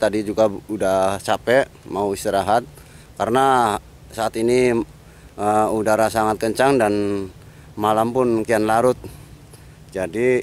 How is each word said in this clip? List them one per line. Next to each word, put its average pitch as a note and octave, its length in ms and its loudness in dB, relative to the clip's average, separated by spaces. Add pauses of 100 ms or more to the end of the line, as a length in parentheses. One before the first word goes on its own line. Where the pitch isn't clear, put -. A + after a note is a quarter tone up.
tadi G#2+ 240 0
juga G#2+ 240 2
udah G2 720 -2
capek, A#2 480 0 (240)
mau G2+ 240 -2
istirahat. G2 480 0 (560)
Karena A#2+ 560 2 (320)
saat A2+ 320 -4
ini, B2 320 2 (640)
eh, G#2+ 320 0
udara G#2+ 400 0
sangat A2 320 0
kencang B2+ 400 2
dan G#2 120 2 (840)
malam G#2+ 400 0
pun A#2+ 320 0
kian A2 160 0
larut. A#2 320 2 (1000)
Jadi A2 480 0